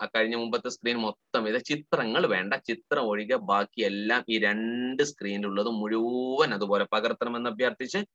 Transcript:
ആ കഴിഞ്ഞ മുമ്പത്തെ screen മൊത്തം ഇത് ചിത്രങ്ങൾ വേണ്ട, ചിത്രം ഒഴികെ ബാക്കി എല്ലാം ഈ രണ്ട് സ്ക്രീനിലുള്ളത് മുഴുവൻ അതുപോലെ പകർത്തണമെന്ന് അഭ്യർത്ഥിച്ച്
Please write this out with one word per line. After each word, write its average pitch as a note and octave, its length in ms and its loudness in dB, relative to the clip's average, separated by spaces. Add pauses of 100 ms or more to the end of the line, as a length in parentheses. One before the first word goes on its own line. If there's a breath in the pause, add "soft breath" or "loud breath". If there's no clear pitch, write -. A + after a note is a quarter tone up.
ആ G#2+ 40 -4
കഴിഞ്ഞ A2+ 300 0
മുമ്പത്തെ A#2 340 -2
screen A#2+ 280 -2
മൊത്തം A2 520 -2
ഇത് A#2+ 140 0
ചിത്രങ്ങൾ D3 640 0
വേണ്ട, G2 260 0
ചിത്രം A#2 480 -2
ഒഴികെ G#2+ 340 0
ബാക്കി G2+ 460 0
എല്ലാം G#2 480 0
ഈ A2+ 100 2
രണ്ട് A#2+ 640 0
സ്ക്രീനിലുള്ളത് G2+ 640 -2
മുഴുവൻ A#2 880 0
അതുപോലെ G2+ 400 2
പകർത്തണമെന്ന് A#2+ 560 0
അഭ്യർത്ഥിച്ച് B2 480 -2 (180)